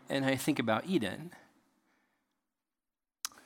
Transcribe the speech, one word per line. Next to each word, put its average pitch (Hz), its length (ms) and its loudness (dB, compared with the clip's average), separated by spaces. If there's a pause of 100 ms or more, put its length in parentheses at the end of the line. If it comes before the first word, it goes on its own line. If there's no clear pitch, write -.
and 139 200 0
I 135 100 4
think 135 220 0
about 113 260 0
Eden. 156 460 -2 (2250)